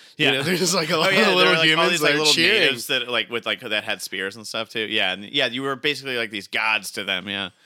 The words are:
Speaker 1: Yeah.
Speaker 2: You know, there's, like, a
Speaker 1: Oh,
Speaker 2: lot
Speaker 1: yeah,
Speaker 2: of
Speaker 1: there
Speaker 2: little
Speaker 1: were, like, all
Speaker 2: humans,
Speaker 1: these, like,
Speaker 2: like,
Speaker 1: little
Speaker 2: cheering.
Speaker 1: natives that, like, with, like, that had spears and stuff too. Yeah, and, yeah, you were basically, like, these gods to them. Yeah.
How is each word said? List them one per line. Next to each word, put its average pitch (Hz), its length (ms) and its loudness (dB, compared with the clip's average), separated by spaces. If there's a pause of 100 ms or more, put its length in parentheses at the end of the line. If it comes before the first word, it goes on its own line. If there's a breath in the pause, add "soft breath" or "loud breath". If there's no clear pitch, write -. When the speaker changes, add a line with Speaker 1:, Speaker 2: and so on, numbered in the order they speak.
(180 loud breath)
Speaker 1:
Yeah. 151 140 4
Speaker 2:
You 127 60 0
know, 139 60 -2
there's, 175 300 0
like, 160 160 0
a 175 60 2
Speaker 1:
Oh, 160 40 2
Speaker 2:
lot 185 140 4
Speaker 1:
yeah, 190 80 6
Speaker 2:
of 220 40 6
Speaker 1:
there 190 100 4
Speaker 2:
little 165 180 6
Speaker 1:
were, 165 40 4
like, - 20 -
all 160 60 4
Speaker 2:
humans, 165 260 4
Speaker 1:
these, 170 100 0
like, 147 100 4
Speaker 2:
like, 147 80 2
Speaker 1:
little 151 140 4
Speaker 2:
cheering. 165 280 4
Speaker 1:
natives 135 260 0
that, 127 200 -2
like, 110 220 -2
with, 113 160 -6
like, 107 160 -2
that 104 220 -4
had 104 180 -6
spears 98 340 -6
and 107 120 -18
stuff 110 220 -8
too. 117 120 -6
Yeah, 101 320 0
and, 98 120 -8
yeah, 135 220 -2
you 123 160 -6
were 139 120 -4
basically, 135 420 -4
like, 113 140 -4
these 101 160 -8
gods 110 440 -2
to 104 120 -8
them. 95 240 -4
Yeah. 98 220 -6 (160 loud breath)